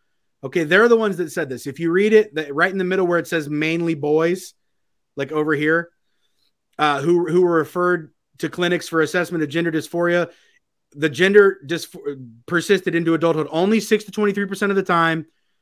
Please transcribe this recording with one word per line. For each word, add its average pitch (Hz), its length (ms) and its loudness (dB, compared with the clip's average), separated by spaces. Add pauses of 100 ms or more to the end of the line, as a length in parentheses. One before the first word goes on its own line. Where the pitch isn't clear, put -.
(440)
Okay, 156 220 -2
they're 196 240 6
the 233 80 6
ones 208 200 0
that 165 140 -6
said 160 180 -6
this. 123 160 -10
If 139 140 -10
you 165 100 -2
read 196 220 2
it, 214 240 4
the, 147 180 -6
right 170 180 0
in 196 60 -6
the 190 60 -2
middle 185 240 0
where 175 100 2
it 165 100 -2
says 156 220 -4
mainly 160 460 -2
boys, 160 580 -2 (640)
like 139 160 -6
over 156 220 0
here, 160 360 0 (880)
uh, 147 240 0
who, 170 280 2
who 175 120 4
were 175 120 2
referred 170 600 -2 (260)
to 160 100 -4
clinics 175 400 -2
for 165 120 0
assessment 170 400 -2
of 147 80 -2
gender 165 220 -2
dysphoria, 170 580 -2 (640)
the 147 180 -2
gender 190 560 4
dys-, 165 300 -10 (500)
persisted 185 480 0
into 165 200 0
adulthood 156 380 0
only 190 280 2
six 214 240 0
to - 80 -20
twenty-three 202 340 -2
percent 196 240 -4
of 196 60 0
the 190 80 0
time. 165 440 0 (340)